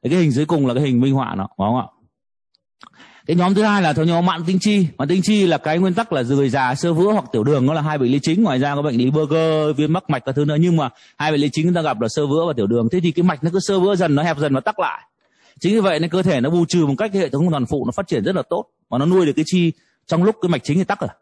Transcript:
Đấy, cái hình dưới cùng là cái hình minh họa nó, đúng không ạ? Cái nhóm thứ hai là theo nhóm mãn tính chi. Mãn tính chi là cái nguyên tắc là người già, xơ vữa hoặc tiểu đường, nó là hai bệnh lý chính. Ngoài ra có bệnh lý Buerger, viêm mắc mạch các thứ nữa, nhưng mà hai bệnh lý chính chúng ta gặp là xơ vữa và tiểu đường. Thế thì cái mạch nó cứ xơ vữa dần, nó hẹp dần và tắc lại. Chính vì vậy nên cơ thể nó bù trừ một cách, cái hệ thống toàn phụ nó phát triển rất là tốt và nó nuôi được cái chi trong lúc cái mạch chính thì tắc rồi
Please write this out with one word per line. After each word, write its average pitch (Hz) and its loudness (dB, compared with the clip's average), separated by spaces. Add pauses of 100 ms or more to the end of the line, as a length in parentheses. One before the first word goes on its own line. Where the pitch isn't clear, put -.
Đấy, 127 -2
cái 180 2
hình 160 4
dưới 139 0
cùng 151 0
là 123 0
cái 131 0
hình 123 2
minh 135 2
họa 120 -2
nó, 95 -6 (100)
đúng 98 -2
không 120 0
ạ? 123 -4 (1400)
Cái 160 -2
nhóm 180 2
thứ 208 2
hai 208 2
là 156 2
theo 156 0
nhóm 170 2
mãn 175 -2
tính 190 0
chi. 202 2 (100)
Mãn 143 -4
tính 180 0
chi 208 2
là 160 2
cái 156 -2
nguyên 185 0
tắc 220 -2
là 139 0
người 135 2
già, 131 0
xơ 170 -2
vữa 180 2
hoặc 190 0
tiểu 110 0
đường, 131 2
nó 147 2
là 160 -2
hai 151 -2
bệnh 127 0
lý 139 2
chính. 170 0
Ngoài 135 0
ra 143 -2
có 143 -4
bệnh 147 -2
lý 120 2
Buerger, 156 0
viêm 151 0
mắc 127 -4
mạch 139 -2
các 131 -4
thứ 147 0
nữa, - 0
nhưng 170 2
mà 139 -2 (280)
hai 156 -2
bệnh 147 0
lý 147 0
chính 156 -2
chúng 180 2
ta 175 0
gặp 131 -2
là 117 -2
xơ 147 -2
vữa 156 0
và 156 -4
tiểu 110 -2
đường. 117 0
Thế 180 0
thì 170 0
cái 175 0
mạch 160 0
nó 170 0
cứ 196 0
xơ 190 -2
vữa 196 2
dần, 170 0
nó 147 0
hẹp 165 -2
dần 143 0
và 131 0
tắc - -6
lại. 143 -4 (600)
Chính 190 0
vì 226 2
vậy 185 2
nên 165 -2
cơ 180 0
thể 156 2
nó 131 0
bù 170 2
trừ 170 0
một 139 0
cách, 214 -2
cái 196 0
hệ 151 -2
thống 165 0
toàn 135 -2
phụ 135 -4
nó - -4
phát 196 -6
triển 151 -2
rất 185 -2
là 156 -2
tốt 190 -4 (240)
và 117 -4
nó 139 0
nuôi 180 4
được 143 0
cái 156 0
chi 175 2 (360)
trong 170 0
lúc 214 2
cái 175 -2
mạch 151 -2
chính 147 -2
thì 190 0
tắc 196 -4
rồi 147 -6 (120)